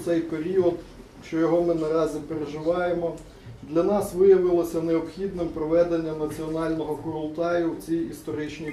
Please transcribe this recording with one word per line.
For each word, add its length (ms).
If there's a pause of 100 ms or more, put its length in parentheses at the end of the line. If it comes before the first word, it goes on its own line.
цей 140
період, 540 (540)
що 120
його 220
ми 140
наразі 520
переживаємо, 880 (540)
для 140
нас 300
виявилося 680
необхідним 640
проведення 680
національного 800
Курултаю 760
в 140
цій 120
історичній 760